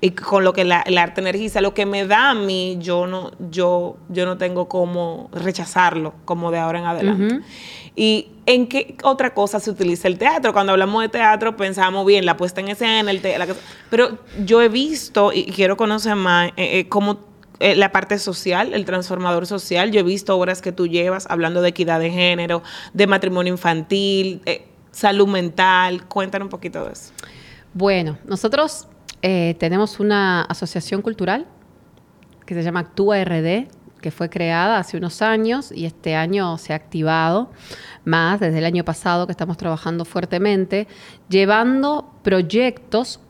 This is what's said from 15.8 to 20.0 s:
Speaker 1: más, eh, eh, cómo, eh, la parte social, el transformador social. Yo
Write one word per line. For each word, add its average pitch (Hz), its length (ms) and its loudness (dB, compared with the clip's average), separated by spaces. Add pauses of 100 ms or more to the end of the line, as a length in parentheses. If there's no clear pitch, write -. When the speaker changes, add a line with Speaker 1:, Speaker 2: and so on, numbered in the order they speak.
Speaker 1:
más, 175 320 4
eh, 185 320 -2
eh, 180 100 -4
cómo, 202 300 0 (400)
eh, 196 140 4
la 196 160 4
parte 196 280 0
social, 190 560 -2
el 202 100 -2
transformador 180 600 -2
social. 190 440 -2
Yo 208 100 4